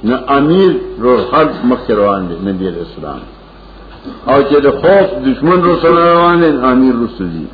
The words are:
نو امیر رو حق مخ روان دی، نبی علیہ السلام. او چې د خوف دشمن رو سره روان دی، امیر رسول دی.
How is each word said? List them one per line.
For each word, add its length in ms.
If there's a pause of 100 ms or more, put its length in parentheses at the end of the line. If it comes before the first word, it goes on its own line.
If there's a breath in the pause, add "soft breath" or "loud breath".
نو 120 (120)
امیر 440 (280)
رو 140 (180)
حق 200 (180)
مخ 200
روان 400
دی، 60 (120)
نبی 200
علیہ 200
السلام. 340 (1080)
او 80 (120)
چې 160
د 20 (120)
خوف 280 (180)
دشمن 380
رو 180
سره 180 (140)
روان 280
دی، 80 (220)
امیر 220 (100)
رسول 320
دی. 180